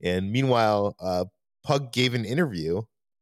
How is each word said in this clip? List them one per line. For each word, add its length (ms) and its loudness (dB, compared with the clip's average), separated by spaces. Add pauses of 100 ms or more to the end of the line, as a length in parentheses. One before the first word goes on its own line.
And 280 0
meanwhile, 680 2
uh, 260 -2 (380)
Pug 280 -2
gave 220 0
an 120 -2
interview 580 -2 (380)